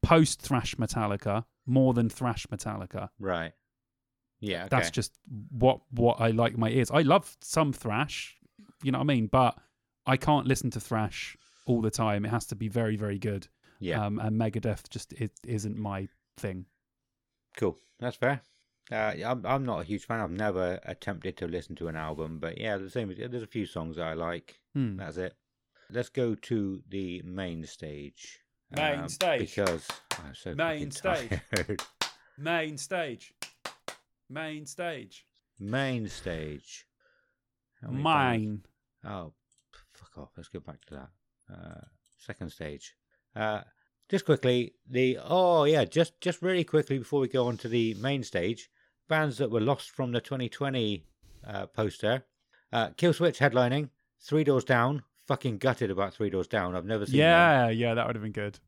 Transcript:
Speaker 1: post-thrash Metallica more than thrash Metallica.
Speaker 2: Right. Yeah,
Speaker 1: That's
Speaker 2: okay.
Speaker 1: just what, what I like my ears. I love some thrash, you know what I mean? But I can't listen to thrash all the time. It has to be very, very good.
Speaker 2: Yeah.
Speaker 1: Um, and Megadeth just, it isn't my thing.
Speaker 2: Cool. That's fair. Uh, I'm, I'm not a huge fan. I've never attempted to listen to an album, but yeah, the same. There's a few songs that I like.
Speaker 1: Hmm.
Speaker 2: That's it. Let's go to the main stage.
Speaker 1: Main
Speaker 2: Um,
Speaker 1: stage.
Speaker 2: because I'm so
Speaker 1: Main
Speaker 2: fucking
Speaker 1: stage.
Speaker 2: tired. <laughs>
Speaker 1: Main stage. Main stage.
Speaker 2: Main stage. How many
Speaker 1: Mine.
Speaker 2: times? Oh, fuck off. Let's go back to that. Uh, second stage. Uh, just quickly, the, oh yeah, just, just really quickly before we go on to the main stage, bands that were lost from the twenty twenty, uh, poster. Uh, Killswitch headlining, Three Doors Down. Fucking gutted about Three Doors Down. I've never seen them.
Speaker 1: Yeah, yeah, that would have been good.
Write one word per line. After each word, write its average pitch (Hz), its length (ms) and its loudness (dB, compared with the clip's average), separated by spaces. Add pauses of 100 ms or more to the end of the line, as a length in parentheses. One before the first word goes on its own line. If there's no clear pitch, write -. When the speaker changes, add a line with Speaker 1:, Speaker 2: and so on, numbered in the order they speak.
Speaker 1:
post-thrash - 720 4
Metallica 107 680 -2 (200)
more 131 280 6
than 117 160 4
thrash - 380 -4
Metallica. 101 600 -8 (120)
Speaker 2:
Right. 85 340 -2 (880)
Yeah, 95 260 -4
Speaker 1:
That's 101 200 2
Speaker 2:
okay. 82 80 -2
Speaker 1:
just - 220 -4 (340)
what, 127 280 4 (120)
what 117 280 2
I 113 120 4
like 117 260 2
my 110 120 2
ears. 120 220 2
I 156 120 6
love 160 360 4
some 151 320 0
thrash, 123 680 -4 (460)
you 131 80 0
know 131 60 0
what 131 80 0
I 143 100 4
mean? 110 120 2
But 127 300 4 (480)
I 131 120 4
can't 143 280 2
listen 127 260 2
to 107 100 -6
thrash - 560 -4 (280)
all 120 160 4
the 110 80 2
time. 104 360 0
It 107 40 -2
has 113 180 0
to - 100 -8
be 110 100 -4
very, 110 300 0
very 101 200 -2
good. 98 300 -4 (320)
Speaker 2:
Yeah. 95 260 0
Speaker 1:
Um, 104 140 -2
and 107 180 0
Megadeth 110 520 0
just, - 240 -12
it 110 180 -4 (140)
isn't 107 320 -2
my 98 320 -4 (280)
thing. 92 280 -6 (880)
Speaker 2:
Cool. 95 220 0 (240)
That's 120 160 -6
fair. 131 240 0 (500)
Uh, 107 220 0 (120)
I'm, 123 200 -2
I'm 131 200 0
not 107 140 -2
a 85 60 -6
huge 95 200 -4
fan. 113 140 -4
I've 98 120 -2
never 92 520 0
attempted 90 540 -8
to 87 100 -6
listen 85 300 -6
to 82 100 -6
an 78 80 -6
album, 78 440 -6
but 82 180 -6
yeah, 107 180 -4
the 95 140 -8
same. 104 280 -4
There's 120 260 -8
a 104 40 -14
few 107 180 -4
songs 80 300 -8
that 82 120 -4
I 80 60 -4
like. 82 460 -6 (140)
Speaker 1:
Hmm. 117 240 -2
Speaker 2:
That's 82 180 -10
it. 90 200 -6 (540)
Let's 120 200 -6
go 120 260 0
to 101 540 -2
the 92 340 -6
main 87 420 -8
stage. 73 720 -14 (320)
Speaker 1:
Main 147 300 -2
Speaker 2:
Um, 85 80 -8
Speaker 1:
stage. 147 460 0
Speaker 2:
because 90 320 0 (340)
I'm 69 140 -14
so 90 180 -10
Speaker 1:
Main 151 380 -4
Speaker 2:
fucking 156 380 -4
Speaker 1:
stage. - 100 0 (160)
Speaker 2:
tired. 95 260 -2 (300)
<laughs> - 260 -20
Speaker 1:
Main 156 400 -2
stage. 156 560 -6 (960)
Main 151 360 -8
stage. 147 600 -10 (340)
Speaker 2:
Main 120 480 -2
stage. 78 800 -8 (920)
How 117 80 -14
many 131 140 -4
Speaker 1:
Mine. 117 600 2 (400)
Speaker 2:
times? 104 100 -12
Oh, 85 200 -10 (600)
fuck - 240 -20
off. 73 200 -18
Let's 82 120 -18
go 87 100 -10
back 71 280 -18
to 78 80 -18
that. 67 140 -16 (440)
Uh, 87 280 -18 (360)
second - 340 -12
stage. 76 440 -12 (400)
Uh, 107 260 -2 (480)
just 196 160 0
quickly, 123 480 2 (160)
the, 127 340 2
oh 175 420 6
yeah, 147 200 6
just, 160 360 0
just 175 200 -2
really 180 220 2
quickly 143 360 2
before 139 200 -2
we 131 80 2
go 123 200 2
on 120 100 -2
to - 100 -8
the 113 280 2
main 127 280 -2
stage, 98 460 -4 (400)
bands 156 280 2
that 131 140 0
were 117 100 2
lost 131 300 0
from 127 200 -4
the 117 100 0
twenty 131 280 -4
twenty, 117 560 -2 (400)
uh, 101 220 -8
poster. 110 560 -2 (480)
Uh, 113 200 0
Killswitch 170 460 2
headlining, 127 520 4 (320)
Three 156 220 2
Doors 135 200 6
Down. 131 400 2 (240)
Fucking 127 300 0
gutted 120 340 2
about 95 220 0
Three 104 160 -2
Doors 95 180 0
Down. 90 280 0
I've 87 100 -4
never 104 200 -2
seen 131 120 2
them. - 20 6
Speaker 1:
Yeah, 160 500 8
yeah, 117 240 2
that 117 140 2
would 117 80 -2
have 107 80 -6
been 107 100 -4
good. 104 340 -6